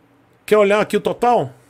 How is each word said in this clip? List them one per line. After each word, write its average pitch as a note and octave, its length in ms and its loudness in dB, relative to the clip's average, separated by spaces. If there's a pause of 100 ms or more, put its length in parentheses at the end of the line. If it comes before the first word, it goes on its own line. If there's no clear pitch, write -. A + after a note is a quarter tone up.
(460)
Quer G#3+ 120 2
olhar G#3 220 2
aqui G#3 160 -4
o G3+ 60 0
total? G3+ 500 -2 (180)